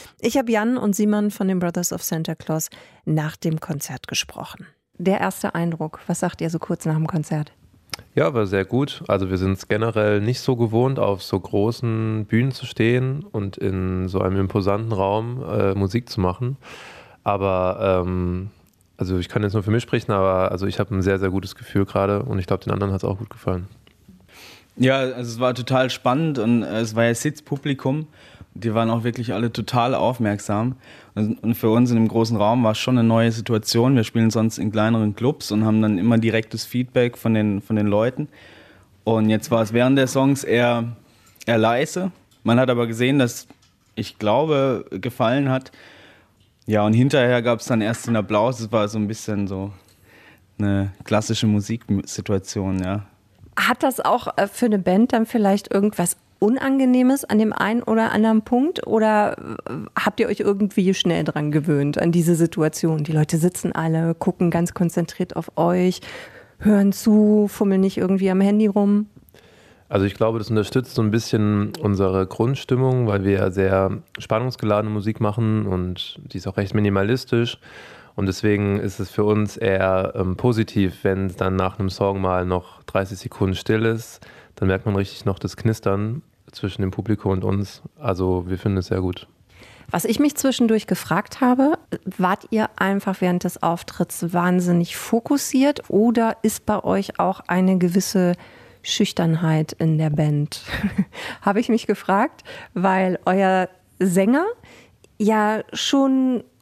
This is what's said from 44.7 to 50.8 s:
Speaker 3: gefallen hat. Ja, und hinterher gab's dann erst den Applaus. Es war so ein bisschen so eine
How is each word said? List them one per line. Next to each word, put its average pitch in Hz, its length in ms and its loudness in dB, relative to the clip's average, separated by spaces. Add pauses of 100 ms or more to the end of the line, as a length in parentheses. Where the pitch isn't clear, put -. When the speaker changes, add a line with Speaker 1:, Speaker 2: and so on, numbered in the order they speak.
Speaker 3:
gefallen 127 580 -2
hat. 131 220 -4 (920)
Ja, 107 200 2
und 107 80 4
hinterher 123 480 4
gab's 117 240 0
dann 113 160 0
erst 110 260 -4
den 117 80 0
Applaus. 107 440 0
Es 110 120 -8
war 107 160 2
so 107 100 -6
ein 104 100 0
bisschen 101 400 -6
so 95 240 -8 (840)
eine 98 340 0 (120)